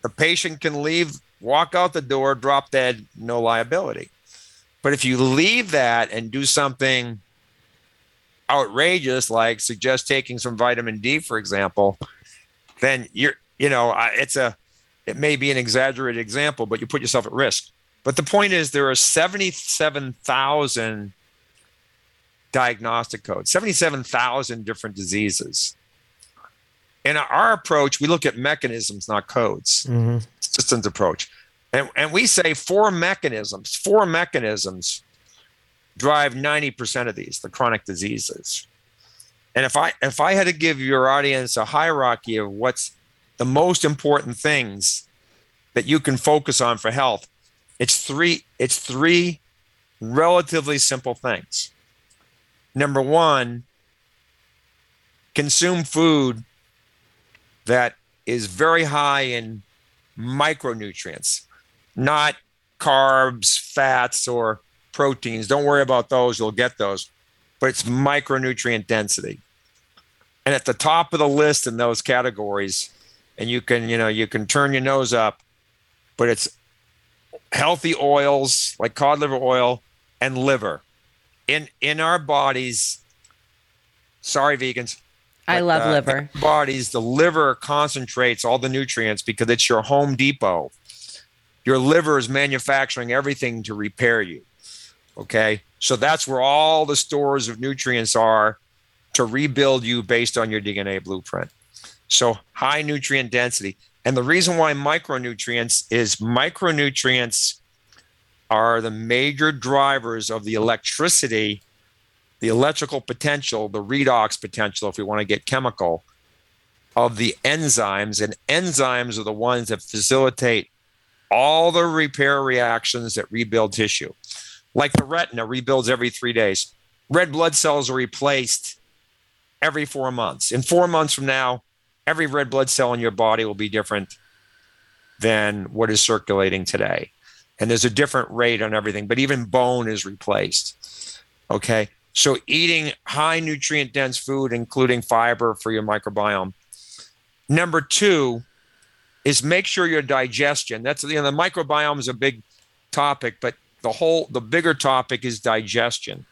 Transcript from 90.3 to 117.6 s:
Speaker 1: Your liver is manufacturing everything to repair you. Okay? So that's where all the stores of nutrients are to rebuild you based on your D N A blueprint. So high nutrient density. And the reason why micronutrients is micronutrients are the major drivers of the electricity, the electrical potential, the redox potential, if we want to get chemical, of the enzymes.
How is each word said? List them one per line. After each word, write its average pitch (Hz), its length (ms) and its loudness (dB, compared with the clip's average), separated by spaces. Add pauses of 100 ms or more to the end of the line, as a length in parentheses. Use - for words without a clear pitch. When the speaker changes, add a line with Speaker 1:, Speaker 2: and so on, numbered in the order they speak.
Speaker 1:
Your 131 140 4
liver 151 380 4
is 120 120 -2
manufacturing 135 840 -2
everything 127 540 -2
to 107 100 -10
repair 107 480 0
you. 85 200 -8 (760)
Okay? 107 440 0 (180)
So - 160 0
that's 143 320 0
where 131 120 -2
all 156 460 4
the 143 80 -2
stores 139 540 -2
of 113 100 -10
nutrients 127 560 -2
are 110 440 4 (560)
to 127 100 2
rebuild 135 580 2
you 120 200 -2
based 117 360 0
on 113 100 0
your 107 120 -2
D 101 180 -6
N 98 80 -4
A 98 120 -4
blueprint. 90 520 -8 (560)
So 117 320 2 (140)
high 147 300 0
nutrient 135 500 -2
density. 120 440 -2 (280)
And 131 120 2
the 123 60 2
reason 170 340 2
why 156 180 2
micronutrients 123 1160 -2
is 113 260 2
micronutrients 131 1400 0 (920)
are 113 320 4
the 113 120 -4
major 131 580 0
drivers 131 800 0
of 110 140 -6
the 107 100 -4
electricity, 110 1080 0 (760)
the 110 80 -2
electrical 135 540 0
potential, 123 680 -4
the 104 140 -8
redox 120 580 2
potential, 104 480 -4
if 95 100 -8
we 107 40 -6
want 107 160 -2
to 104 60 -2
get 101 220 -2
chemical, 110 580 -2 (880)
of 117 220 2
the 113 260 -2
enzymes. 107 800 0